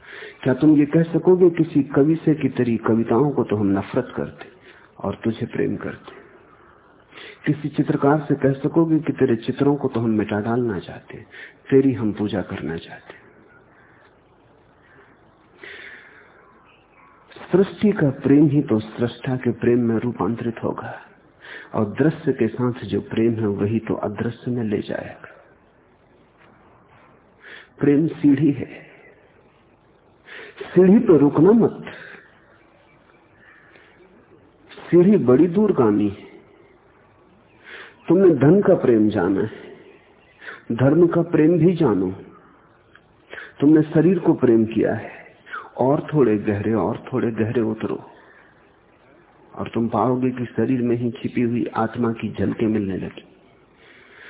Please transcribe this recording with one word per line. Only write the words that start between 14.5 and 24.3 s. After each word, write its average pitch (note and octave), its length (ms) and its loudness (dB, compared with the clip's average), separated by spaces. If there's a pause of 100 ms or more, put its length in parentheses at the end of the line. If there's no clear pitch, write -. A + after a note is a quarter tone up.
सृष्टि G3 400 0
का D#3 180 0
प्रेम C#3 380 4
ही C#3+ 140 2
तो A2 180 -2
सृष्टा A#2+ 560 -6
के A#2+ 160 -4
प्रेम A#2+ 280 0
में A2+ 200 0
रूपांतरित A#2 640 -6
होगा, - 380 -8 (720)
और G2+ 260 -4
दृश्य C#3+ 340 0
के A2+ 140 0
साथ B2 260 -4
जो G2+ 280 -6
प्रेम A#2 320 0
है, A2 140 -4
वही G2+ 320 -2
तो - 140 -6
अदृश्य A2 580 -8